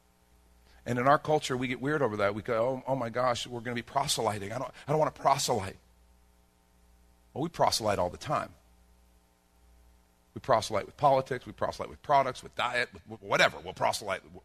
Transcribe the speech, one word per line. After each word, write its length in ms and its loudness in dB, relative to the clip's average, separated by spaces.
And 120 -2
in 100 2
our 120 6
culture, 360 0
we 120 -2
get 120 -4
weird 220 0
over 160 0
that. 160 2
We 80 -6
go, 460 0
"Oh, 40 -2
oh 40 2
my 140 -4
gosh, 360 0
we're 160 -10
gonna 140 -6
be 60 -4
proselyting. 680 -2
I 60 -6
don't, 160 -8
I 40 0
don't 80 4
wanna 120 4
proselyte." 680 0
Well, 100 -4
we 60 -4
proselyte 500 2
all 100 0
the 80 -12
time. 360 -4
We 80 -12
proselyte 460 2
with 100 -20
politics, 480 2
we 80 -12
proselyte 360 -4
with 120 -18
products, 400 2
with 140 -18
diet, 380 -2
with 100 -20
wh-, 200 -16
whatever. 360 4
We'll 140 -10
proselyte 500 -2
w-, 220 -20